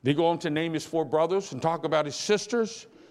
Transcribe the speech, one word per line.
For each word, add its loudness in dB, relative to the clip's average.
They 4
go 4
on 2
to -2
name -2
his -4
four 0
brothers 0
and -8
talk 0
about 2
his -6
sisters. -2